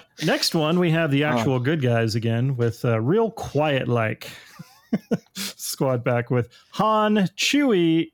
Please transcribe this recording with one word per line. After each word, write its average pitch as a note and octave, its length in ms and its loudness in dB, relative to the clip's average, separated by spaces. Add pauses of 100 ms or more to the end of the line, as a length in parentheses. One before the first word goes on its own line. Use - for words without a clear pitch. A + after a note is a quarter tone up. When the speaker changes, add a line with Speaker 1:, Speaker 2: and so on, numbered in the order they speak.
(120)
Speaker 1:
<laughs> D3+ 140 -8
Next A3 300 0
one, D#3+ 240 2
we F3 120 2
have D#3+ 200 0
the C#3+ 140 2
Speaker 2:
Uh. D3+ 100 2
Speaker 1:
actual B2+ 240 2
good D3 220 0
guys A#2 340 0
again A#2 400 -2
with, A#2 300 -2
uh, A2+ 160 0
real G#3+ 300 0
quiet C#3 580 -2
like A2+ 400 -2 (600)
<laughs> - 200 -4 (240)
squad - 680 -4
back A#2+ 280 0
with B2 160 0 (240)
Han, G#3+ 440 2 (220)
Chewie, F3 760 2